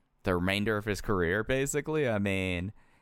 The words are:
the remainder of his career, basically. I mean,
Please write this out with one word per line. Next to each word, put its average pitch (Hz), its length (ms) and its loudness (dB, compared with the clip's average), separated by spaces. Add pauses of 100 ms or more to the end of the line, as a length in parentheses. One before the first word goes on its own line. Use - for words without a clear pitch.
(240)
the 92 120 2
remainder 101 420 0
of 104 80 -6
his 104 160 -2
career, 95 420 2
basically. 139 640 -2
I 107 120 0
mean, 95 540 0 (280)